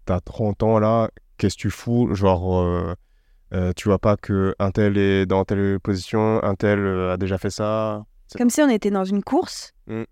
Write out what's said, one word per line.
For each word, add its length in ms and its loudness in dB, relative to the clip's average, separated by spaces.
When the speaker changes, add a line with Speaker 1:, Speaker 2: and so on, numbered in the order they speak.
Speaker 1:
t'as 140 0
trente 440 -4
ans 160 4
là, 300 2
qu'est-ce 180 0
que 60 -16
tu 100 -2
fous ? 420 0
Genre, 480 2
euh, 320 -2
euh, 200 0
tu 140 -8
vois 120 4
pas 180 2
que 420 0
un 120 0
tel 260 2
est 280 4
dans 200 2
telle 340 0
position, 640 0
un 120 -2
tel, 240 2
euh, 340 -2
a 40 -2
déjà 200 -2
fait 140 -6
ça. » 520 -4
C'est 100 -14
Speaker 2:
Comme 120 2
si 120 2
on 80 4
était 220 0
dans 140 0
une 180 -2
course 480 -4
Speaker 1:
Mm. 140 -6